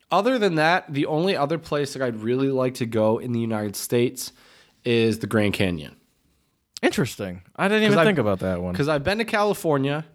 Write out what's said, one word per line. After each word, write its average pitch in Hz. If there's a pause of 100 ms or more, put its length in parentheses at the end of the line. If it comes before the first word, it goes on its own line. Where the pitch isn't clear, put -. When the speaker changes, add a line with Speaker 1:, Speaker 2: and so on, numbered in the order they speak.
Speaker 1:
Other 220
than 196
that, 160
the 139
only 165
other 147
place 147
that 131
I'd 120
really 127
like 127
to 123
go 110
in 123
the 117
United 107
States - (520)
is 113
the 113
Grand 104
Canyon. 87 (840)
Speaker 2:
Interesting. 110 (140)
I 180
didn't 214
Speaker 1:
'Cause 220
Speaker 2:
even 160
Speaker 1:
I've, 160
Speaker 2:
think 156
about 104
that 90
one. 90
Speaker 1:
'cause 143
I've 143
been 196
to 226
California. 160 (100)